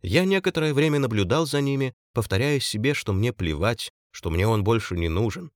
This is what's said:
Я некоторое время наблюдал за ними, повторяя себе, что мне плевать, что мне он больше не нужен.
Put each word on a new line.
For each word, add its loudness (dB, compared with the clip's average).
Я 2
некоторое 0
время 2
наблюдал 2
за 0
ними, -2
повторяя 0
себе, 0
что -4
мне 0
плевать, -2
что -8
мне 2
он 0
больше 0
не -2
нужен. -4